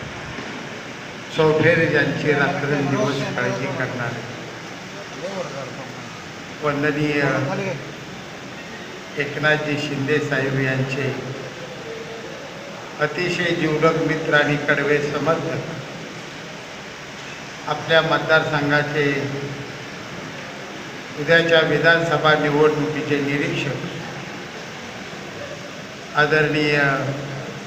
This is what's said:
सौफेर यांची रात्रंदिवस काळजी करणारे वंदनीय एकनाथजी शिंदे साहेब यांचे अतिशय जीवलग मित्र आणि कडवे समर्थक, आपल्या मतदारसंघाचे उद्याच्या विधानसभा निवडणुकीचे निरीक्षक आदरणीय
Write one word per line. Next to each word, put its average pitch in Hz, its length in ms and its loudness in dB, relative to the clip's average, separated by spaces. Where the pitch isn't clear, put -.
सौफेर 156 420 6
यांची 143 380 4
रात्रंदिवस 139 880 2
काळजी 123 300 0
करणारे 120 460 -4
वंदनीय 147 600 2
एकनाथजी 147 600 0
शिंदे 143 400 0
साहेब 135 420 0
यांचे 131 460 0
अतिशय 175 540 0
जीवलग 156 420 4
मित्र 151 280 2
आणि 147 220 4
कडवे 143 460 2
समर्थक, 151 580 0
आपल्या 160 340 4
मतदारसंघाचे 147 1040 4
उद्याच्या 165 420 8
विधानसभा 156 760 6
निवडणुकीचे 147 840 4
निरीक्षक 143 580 0
आदरणीय 147 600 4